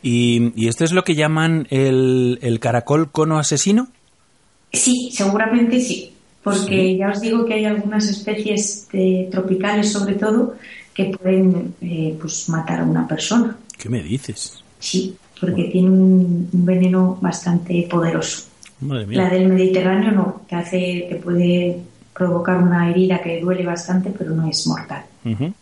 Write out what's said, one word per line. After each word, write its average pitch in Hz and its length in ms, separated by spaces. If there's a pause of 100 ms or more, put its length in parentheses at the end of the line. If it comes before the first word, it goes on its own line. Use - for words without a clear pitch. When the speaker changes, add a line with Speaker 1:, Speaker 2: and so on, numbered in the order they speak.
Speaker 1:
¿y, 120 480 (100)
y 113 60
esto 113 160
es 160 80
lo 185 140
que 160 100
llaman 160 540
el, 131 720
el 117 180
caracol 139 520
cono 156 280
asesino? 196 480 (840)
Speaker 2:
Sí, 247 400
seguramente 226 640
sí, - 320 (320)
porque 190 240 (240)
Speaker 1:
Sí. 185 60
Speaker 2:
ya 196 140
os 202 100
digo 233 240
que 220 100
hay 214 100
algunas 208 440
especies 208 840
de, 185 400
tropicales, 202 600
sobre 196 240
todo, 233 400 (380)
que 196 120
pueden, 190 760
eh, 160 380
pues, - 300
matar 165 320
a - 20
una 160 240
persona. - 480 (220)
Speaker 1:
¿Qué - 120
me 113 140
dices? - 580 (180)
Speaker 2:
Sí, 185 360 (240)
porque 175 160
Speaker 1:
Bueno. 175 160
Speaker 2:
tiene 185 180
un, 185 600
un 180 140
veneno 185 560
bastante 175 680
poderoso. 165 540 (380)
Speaker 1:
Madre 131 260
mía. 127 160
Speaker 2:
La 185 60
del 185 200
Mediterráneo 185 640
no, 190 360
te 175 80
hace, 180 540
te 185 60
puede 175 640 (340)
provocar 180 480
una 175 280
herida 180 320
que 165 200
duele 180 240
bastante, 180 520
pero 160 180
no 160 120
es 151 200
mortal. 147 360 (220)
Speaker 1:
Ujú. 120 360